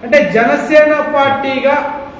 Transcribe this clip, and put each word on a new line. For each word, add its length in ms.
అంటే 300
జనసేన 600
పార్టీగా 840